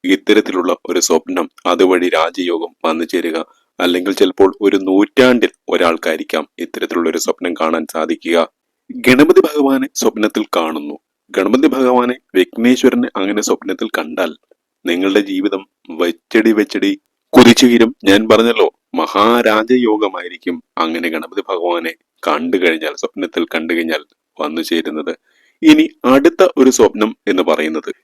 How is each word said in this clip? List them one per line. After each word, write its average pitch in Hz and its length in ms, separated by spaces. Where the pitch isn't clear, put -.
ഇത്തരത്തിലുള്ള 92 580
ഒരു 87 180
സ്വപ്നം, 82 400
അതുവഴി 90 440
രാജയോഗം 85 560
വന്നു 80 240
ചേരുക. 82 260
അല്ലെങ്കിൽ 90 360
ചിലപ്പോൾ 95 300
ഒരു 98 120
നൂറ്റാണ്ടിൽ 110 640
ഒരാൾക്കായിരിക്കാം 82 720
ഇത്തരത്തിലുള്ള 85 480
ഒരു 82 140
സ്വപ്നം 87 340
കാണാൻ 80 240
സാധിക്കുക. 82 440
ഗണപതി 143 400
ഭഗവാനെ 135 420
സ്വപ്നത്തിൽ 107 440
കാണുന്നു. 76 400
ഗണപതി 120 380
ഭഗവാനെ, 123 400
വിഘ്നേശ്വരനെ 120 800
അങ്ങനെ 104 300
സ്വപ്നത്തിൽ 95 380
കണ്ടാൽ 80 340
നിങ്ങളുടെ 98 460
ജീവിതം 95 320
വെച്ചടി 110 580
വെച്ചടി 101 320
കുതിച്ചുയരും. 120 600
ഞാൻ 101 120
പറഞ്ഞല്ലോ, 113 340
മഹാരാജയോഗമായിരിക്കും 107 1600
അങ്ങനെ 82 320
ഗണപതി 160 260
ഭഗവാനെ 175 420
കണ്ടു - 340
കഴിഞ്ഞാൽ, 80 400
സ്വപ്നത്തിൽ - 420
കണ്ടു 82 220
കഴിഞ്ഞാൽ 80 280
വന്നു 78 320
ചേരുന്നത്. 80 420
ഇനി 156 220
അടുത്ത 147 280
ഒരു 131 180
സ്വപ്നം 107 340
എന്ന് 90 200
പറയുന്നത് 78 400